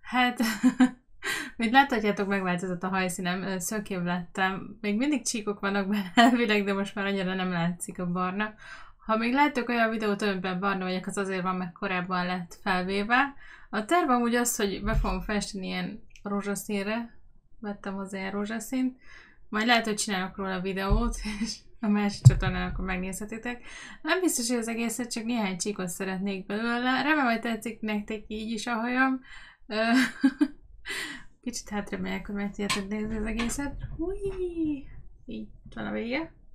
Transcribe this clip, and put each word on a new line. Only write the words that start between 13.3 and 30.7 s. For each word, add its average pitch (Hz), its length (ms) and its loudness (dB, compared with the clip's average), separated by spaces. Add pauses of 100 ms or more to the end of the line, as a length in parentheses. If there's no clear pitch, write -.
A 208 140 -2
terv 339 260 4
amúgy 240 240 4
az, 240 220 2
hogy 196 280 0
be 214 100 2
fogom 185 260 2
festeni 202 460 -2
ilyen 185 360 -4 (200)
rózsaszínre. 202 960 -2 (420)
Vettem 202 340 -6
hozzá 196 240 -6
ilyen 190 120 -4
rózsaszínt. 226 680 -2 (500)
Majd 214 180 0
lehet, 233 180 6
hogy 214 120 0
csinálok 190 400 -2
róla 190 240 -2
videót, 196 560 2 (140)
<laughs> 208 120 -4
és - 160 -4 (220)
a 214 80 0
másik 208 380 4
csatornán 185 440 4
akkor 180 140 -4
megnézhetitek. 196 800 -6 (400)
Nem 349 180 0
biztos, 254 280 2
hogy 247 80 2
az 226 120 -2
egészet, 233 440 -4
csak 220 120 -4
néhány 214 320 0
csíkot 185 320 -4
szeretnék 190 580 -4
belőle. 240 560 0
Remélem, 285 240 4
hogy 226 140 2
tetszik 226 400 -4
nektek 214 460 -4
így 220 240 -6
is 220 160 -4
a 240 80 -2
hajam. 254 460 2 (460)
Ö, 208 100 -4
<laughs> - 1700 0